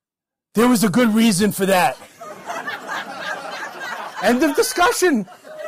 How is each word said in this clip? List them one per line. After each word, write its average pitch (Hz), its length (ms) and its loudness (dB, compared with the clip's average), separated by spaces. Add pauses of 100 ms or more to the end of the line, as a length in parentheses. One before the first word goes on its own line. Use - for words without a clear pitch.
(540)
"There 233 160 4
was 226 160 4
a 208 40 4
good 226 240 4
reason 214 380 4
for 196 140 -2
that." 180 320 2 (200)
<laughs> - 2000 -10
End 247 180 2
of 294 140 2
discussion. 349 760 2
<laughs> - 60 -20 (300)